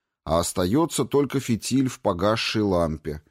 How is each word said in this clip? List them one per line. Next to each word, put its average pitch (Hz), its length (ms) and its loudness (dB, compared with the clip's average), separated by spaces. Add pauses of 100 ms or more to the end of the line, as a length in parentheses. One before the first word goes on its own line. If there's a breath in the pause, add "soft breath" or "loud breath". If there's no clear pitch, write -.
(260)
а 80 120 2
остается 110 640 0
только 139 340 0
фитиль 127 500 0
в - 120 -8
погасшей 104 600 0
лампе, 80 680 0